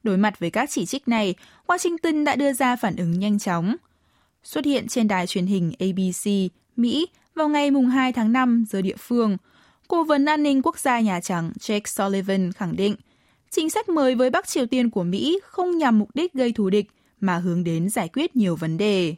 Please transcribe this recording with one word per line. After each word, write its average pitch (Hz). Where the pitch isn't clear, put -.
Đối 196
mặt 202
với 170
các 247
chỉ -
trích -
này, 214
Washington 339
đã 277
đưa 277
ra 247
phản 214
ứng 175
nhanh 202
chóng. 185
Xuất -
hiện 277
trên 226
đài 185
truyền 185
hình 185
A 185
B 196
C -
Mỹ 240
vào 311
ngày 294
mùng 269
hai 254
tháng 226
năm 240
giờ 196
địa 185
phương, 226
Cố 330
vấn 294
an 302
ninh 269
quốc 330
gia 240
Nhà 190
Trắng 165
Jake 208
Sullivan 196
khẳng 165
định, 202
chính 311
sách 440
mới 277
với 254
Bắc 339
Triều 254
Tiên 240
của 185
Mỹ 247
không 359
nhằm 240
mục 202
đích 339
gây 247
thù 202
địch 208
mà 185
hướng 175
đến 165
giải 202
quyết 294
nhiều 185
vấn 160
đề. 185